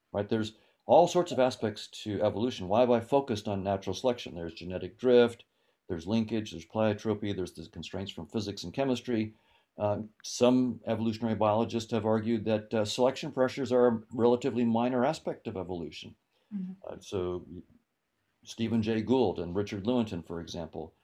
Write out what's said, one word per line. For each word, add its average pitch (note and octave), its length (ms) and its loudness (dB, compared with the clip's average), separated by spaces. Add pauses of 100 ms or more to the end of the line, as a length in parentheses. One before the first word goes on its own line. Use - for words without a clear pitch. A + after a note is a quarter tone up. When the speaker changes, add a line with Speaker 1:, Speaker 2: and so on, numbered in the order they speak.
(140)
Speaker 1:
right? G#2 160 -2
There's A2 240 -2 (320)
all D3+ 220 8
sorts F3 240 0
of B2+ 80 0
aspects A#2+ 480 0 (160)
to G2+ 180 -4
evolution. G#2 460 0
Why G#2 140 4
have B2 100 6
I A#2 80 4
focused B2 480 0
on G2 160 -2
natural G2 320 -2
selection? B2 400 -2
There's E2+ 180 -8
genetic F2+ 460 -10
drift, A#2+ 460 6 (440)
there's E2+ 160 -6
linkage, G#2+ 460 -2
there's E2+ 140 -12
pleiotropy, G#2 720 0
there's F2+ 180 -6
the E2 180 -12
constraints F#2+ 400 -10
from E2 160 -14
physics G#2 380 -6
and F2 80 -10
chemistry. A#2+ 600 -2 (460)
Uh, G#2 180 0 (260)
some B2+ 640 2
evolutionary A2 500 -2
biologists A2 560 2
have A2 140 0
argued A2 400 0
that, G#2+ 260 -2
uh, A2 140 0
selection C3 460 0
pressures B2+ 400 -2
are B2 160 6
a A2+ 120 2 (140)
relatively A#2+ 500 2
minor A#2+ 400 2
aspect D#3+ 440 -4
of G2 100 -6
evolution. F2 560 -8 (420)
Speaker 2:
Mm-hmm. F#3 180 -8 (140)
Speaker 1:
Uh, - 120 -10
so F2+ 480 -6 (960)
Stephen A2+ 400 -2
Jay A2 180 0
Gould G#2 380 2
and F2 160 -6
Richard G2+ 300 -4
Lewontin, G#2+ 380 -2
for E2+ 160 -10
example, E2 540 -12 (100)